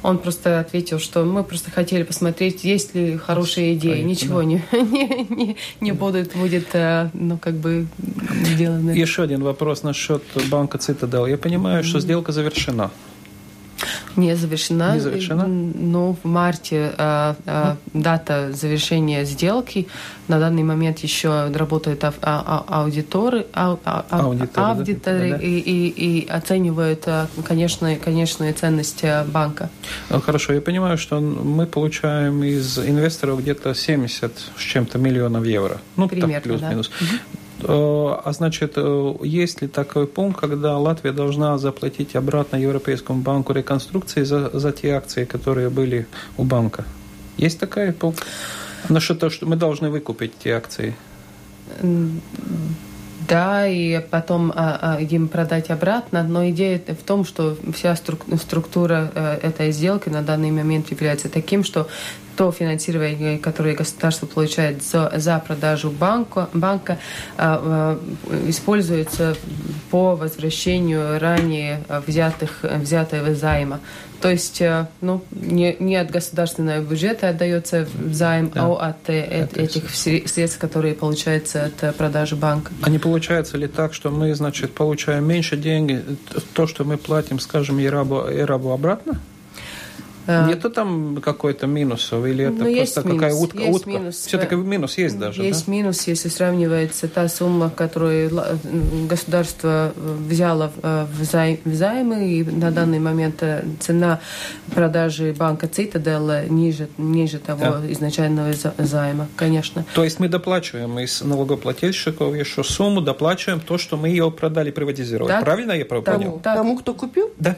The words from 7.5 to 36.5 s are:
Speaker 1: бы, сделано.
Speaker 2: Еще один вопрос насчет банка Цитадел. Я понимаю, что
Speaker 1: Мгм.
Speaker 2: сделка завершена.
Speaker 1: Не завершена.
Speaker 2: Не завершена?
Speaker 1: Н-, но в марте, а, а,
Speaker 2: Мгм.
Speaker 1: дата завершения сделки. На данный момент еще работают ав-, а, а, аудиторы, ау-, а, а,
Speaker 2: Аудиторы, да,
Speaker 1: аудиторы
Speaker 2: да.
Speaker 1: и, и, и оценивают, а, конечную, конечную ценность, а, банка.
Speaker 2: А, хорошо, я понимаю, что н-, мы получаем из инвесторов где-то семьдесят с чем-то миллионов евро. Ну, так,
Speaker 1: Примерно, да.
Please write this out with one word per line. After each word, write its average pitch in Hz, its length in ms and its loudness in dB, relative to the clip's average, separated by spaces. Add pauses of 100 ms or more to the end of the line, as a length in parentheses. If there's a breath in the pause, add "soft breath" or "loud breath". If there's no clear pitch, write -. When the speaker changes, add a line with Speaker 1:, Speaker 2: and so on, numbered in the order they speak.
Speaker 1:
бы, 165 320 0 (580)
сделано. 165 460 2
Speaker 2:
Еще 165 340 2
один 139 180 0
вопрос 139 400 0
насчет 143 400 -2 (280)
банка 143 280 2
Цитадел. 123 480 0
Я 135 100 2
понимаю, 175 460 2
что 165 160 -2
Speaker 1:
Мгм. - 40 4
Speaker 2:
сделка 165 300 0
завершена. 143 580 -2 (1300 loud breath)
Speaker 1:
Не 170 200 4
завершена. 165 580 2
Speaker 2:
Не 156 60 4
завершена? 165 440 0
Speaker 1:
Н-, 175 280 0 (200)
но 175 300 2
в 170 60 -2
марте, 170 680 0
а, 151 360 2 (120)
а, 151 300 2 (180)
Speaker 2:
Мгм. 151 80 2
Speaker 1:
дата 151 500 0
завершения 151 720 0
сделки. 180 640 0 (420 loud breath)
На 160 100 4
данный 165 240 4
момент 160 420 2
еще 151 480 0
работают 156 520 0
ав-, 147 180 0
а, 151 460 0
а, 156 140 0
аудиторы, 180 720 0
ау-, 180 300 2
а, - 260 -2
а, - 100 2
Speaker 2:
Аудиторы, 123 340 2
да, 202 180 2
Speaker 1:
аудиторы 185 580 0
Speaker 2:
да. 143 80 0
Speaker 1:
и, 165 100 -2
и, 175 400 2 (320)
и - 80 -8
оценивают, 165 800 0
а, 160 180 0 (220)
конечную, 165 500 2
конечную 160 560 0
ценность, 156 500 0
а, 151 200 2
банка. 151 460 -2 (400 loud breath)
Speaker 2:
А, 143 100 4
хорошо, 147 320 0
я 143 80 4
понимаю, 175 380 2
что - 180 -2
н-, 151 280 0
мы 156 220 2
получаем 147 760 0
из 135 340 0
инвесторов 143 600 2
где-то 135 340 -2
семьдесят 120 580 0 (240)
с - 40 -14
чем-то - 380 0
миллионов 123 480 2
евро. 104 320 0 (180)
Ну, 185 120 2
так, - 20 0
Speaker 1:
Примерно, 175 240 0
да. 147 140 -4 (100)